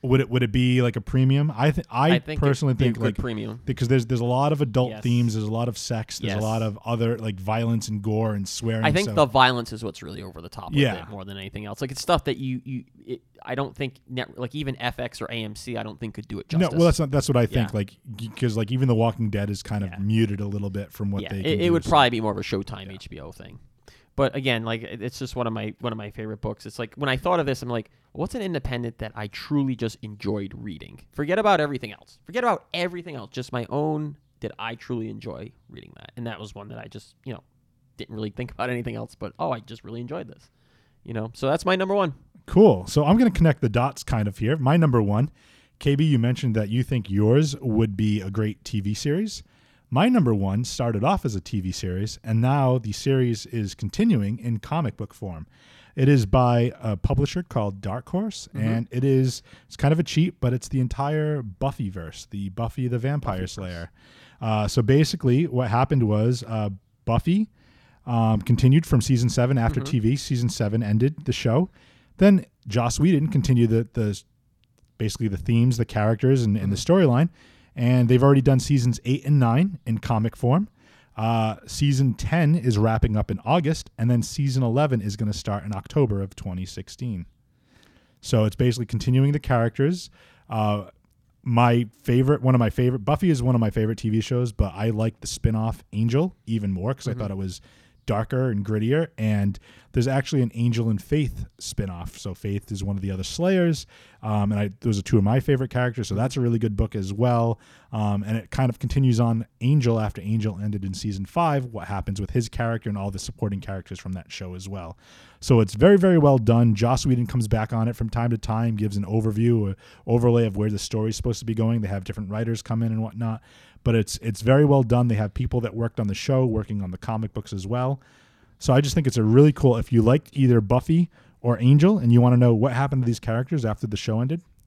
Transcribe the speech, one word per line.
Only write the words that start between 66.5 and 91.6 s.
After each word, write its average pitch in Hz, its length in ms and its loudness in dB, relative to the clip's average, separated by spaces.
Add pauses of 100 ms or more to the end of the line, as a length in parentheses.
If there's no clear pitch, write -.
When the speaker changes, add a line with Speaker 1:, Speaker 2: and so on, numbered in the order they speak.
Speaker 1:
Buffy, 175 420 2 (560)
um, 113 380 2
continued 127 420 4
from 131 160 2
season 120 300 2
seven 127 260 2
after 117 240 0
Speaker 2:
Mm-hmm. 135 100 -6
Speaker 1:
T 131 100 0
V. 117 160 2
Season 123 340 -2
seven 110 320 -2
ended 110 420 0
the 127 80 -2
show. 131 380 0 (480)
Then 190 260 6 (220)
Joss 117 340 -2
Whedon 160 280 2
continued 123 420 4
the, 113 240 2
the, 104 280 -2 (760)
basically 110 300 -2
the 98 100 -4
themes, 117 400 2
the 117 80 0
characters, 113 560 2
and, 107 160 2
and 98 120 -2
the 98 60 0
Speaker 2:
Mm-hmm. - 160 0 (180)
Speaker 1:
storyline. 139 200 2 (460)
And 123 320 4
they've 127 160 6
already 139 180 8
done 135 160 4
seasons 123 460 2
eight 127 200 -2
and 147 140 4
nine 135 480 2
in 113 120 -2
comic 110 360 -2
form. 151 340 2 (480)
Uh, 110 500 0
season 139 480 2
ten 160 420 2
is 120 200 0
wrapping 110 400 2
up 107 140 -2
in 98 140 -2
August, 151 520 0
and 117 140 0
then 120 100 4
season 131 440 0
eleven 123 360 2
is 98 160 -4
gonna 104 160 -2
start 101 320 -4
in 104 80 -6
October 101 480 0
of 95 140 -6
twenty 92 320 -8
sixteen. 92 580 -10 (960)
So 110 260 2
it's 104 100 -2
basically 120 300 0
continuing 127 440 2
the 147 80 0
characters. 139 720 0 (400)
Uh, 104 360 -2 (580)
my 120 420 4 (160)